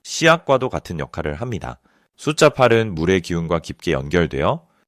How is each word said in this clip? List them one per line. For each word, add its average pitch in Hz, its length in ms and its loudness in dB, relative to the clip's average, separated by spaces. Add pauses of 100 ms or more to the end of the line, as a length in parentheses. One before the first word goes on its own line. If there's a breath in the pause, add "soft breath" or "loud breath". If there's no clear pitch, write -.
씨앗과도 151 680 2
같은 - 300 -8
역할을 76 340 -6
합니다. 87 460 -10 (380)
숫자 151 320 2
팔은 117 460 2
물의 87 260 2
기운과 85 380 -2
깊게 - 320 -6
연결되어 76 760 -2 (220)